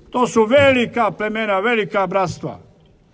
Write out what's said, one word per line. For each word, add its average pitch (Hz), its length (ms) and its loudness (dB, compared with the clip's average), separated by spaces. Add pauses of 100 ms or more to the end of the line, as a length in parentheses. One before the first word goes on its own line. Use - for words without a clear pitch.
to - 180 0
su 220 180 2
velika 247 680 2
plemena, 214 480 -4
velika 208 480 0
bratstva. 170 520 -4 (540)